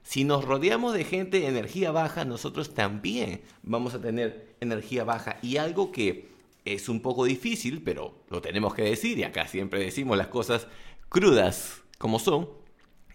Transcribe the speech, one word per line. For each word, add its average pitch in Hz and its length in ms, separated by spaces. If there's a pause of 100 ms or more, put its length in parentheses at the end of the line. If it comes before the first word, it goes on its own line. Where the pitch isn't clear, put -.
Si - 220
nos 139 200
rodeamos 208 500
de 170 100
gente 185 360
de 147 80
energía 156 420
baja, 160 340
nosotros 139 500
también 104 680 (240)
vamos 123 300
a 120 60
tener 113 600
energía 117 420
baja. 110 400
Y 123 140
algo 165 340
que - 460 (300)
es 98 220
un 113 120
poco 127 240
difícil, 127 580
pero 73 300 (160)
lo 90 140
tenemos 98 320
que - 80
decir, 143 360
y 104 40
acá - 240
siempre 95 340
decimos 104 380
las 92 80
cosas 117 400 (420)
crudas 135 760 (140)
como 113 220
son, 156 300 (680)